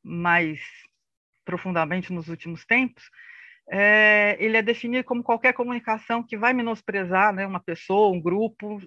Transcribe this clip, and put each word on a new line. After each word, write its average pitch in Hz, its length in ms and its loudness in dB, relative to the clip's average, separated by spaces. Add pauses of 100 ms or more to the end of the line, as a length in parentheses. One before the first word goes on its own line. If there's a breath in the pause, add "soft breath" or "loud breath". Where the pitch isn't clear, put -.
mais 170 580 0 (840)
profundamente 175 720 -4
nos 165 140 -10
últimos 165 360 -12
tempos, - 460 -2 (600 loud breath)
é, 208 680 4
ele 220 160 0
é 226 60 4
definido 233 420 -2
como 240 200 -4
qualquer 240 300 2
comunicação 240 680 -4
que 233 160 -10
vai 240 160 2
menosprezar, 202 800 0
né, 196 140 -6
uma 185 120 -6
pessoa, 190 560 0
um 170 60 -4
grupo 208 640 -4